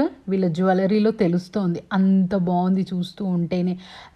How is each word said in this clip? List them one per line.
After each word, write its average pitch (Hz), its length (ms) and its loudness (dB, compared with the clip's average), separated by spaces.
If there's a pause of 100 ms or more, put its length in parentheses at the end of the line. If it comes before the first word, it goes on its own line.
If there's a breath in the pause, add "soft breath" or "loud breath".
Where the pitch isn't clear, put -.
(280)
వీళ్ళ 190 180 0 (100)
జ్యువెలరీలో 190 540 2
తెలుస్తోంది, 180 720 -2 (120)
అంత 190 420 2 (140)
బాగుంది 185 340 0
చూస్తూ 180 420 -6
ఉంటేనే. 180 500 -2 (420 loud breath)